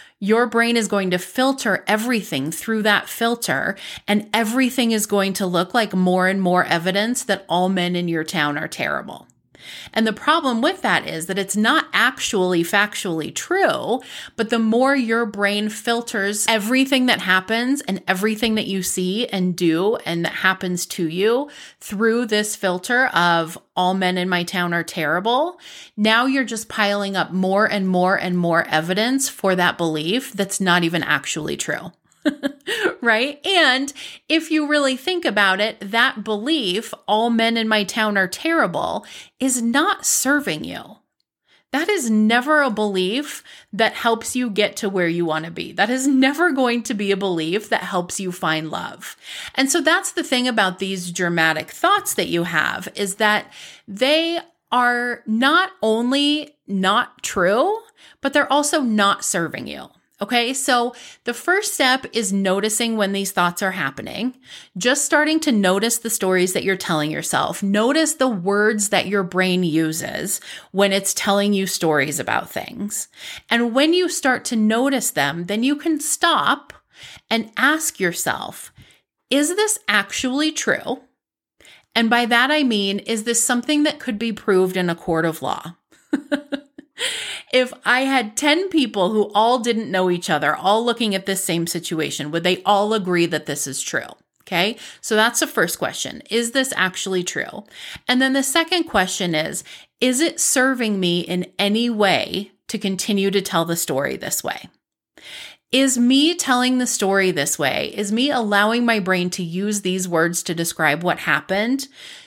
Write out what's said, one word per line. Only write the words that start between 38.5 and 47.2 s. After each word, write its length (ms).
is 240
not 420
serving 600
you. 320
That 180
is 220
never 520
a 80
belief 760
that 200
helps 420
you 160
get 280
to 100
where 180
you 180
want 200
to 80
be. 180
That 200
is 180
never 420
going 340
to 100
be 180
a 40
belief 520